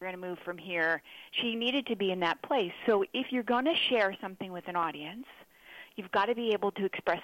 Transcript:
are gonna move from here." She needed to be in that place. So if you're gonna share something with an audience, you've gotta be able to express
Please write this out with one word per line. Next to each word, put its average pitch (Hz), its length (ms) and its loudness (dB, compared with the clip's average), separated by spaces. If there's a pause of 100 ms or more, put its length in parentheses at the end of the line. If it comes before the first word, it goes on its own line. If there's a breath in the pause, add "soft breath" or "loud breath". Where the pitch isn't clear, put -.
are 185 40 -8
gonna 185 120 -4
move 180 280 -6
from 175 120 -6
here." 165 460 0 (300 loud breath)
She 233 240 0
needed 247 300 0
to 226 100 0
be 190 160 2
in 185 80 -2
that 170 220 2
place. 208 300 2 (140)
So 202 260 6
if 262 200 -2
you're 247 100 0
gonna 247 320 2
share 214 460 4
something 190 320 -8
with 175 160 -8
an 180 80 -2
audience, 160 500 -2 (680 loud breath)
you've 185 160 -8
gotta 214 220 2
be 233 180 2
able 202 200 2
to 202 120 -2
express 185 400 0